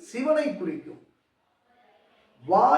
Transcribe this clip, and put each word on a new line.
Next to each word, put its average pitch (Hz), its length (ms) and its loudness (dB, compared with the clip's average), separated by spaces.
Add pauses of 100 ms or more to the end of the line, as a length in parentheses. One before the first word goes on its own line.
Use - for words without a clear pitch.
சிவனை 285 500 -2
குறிக்கும், - 500 -10 (1400)
வா 196 340 4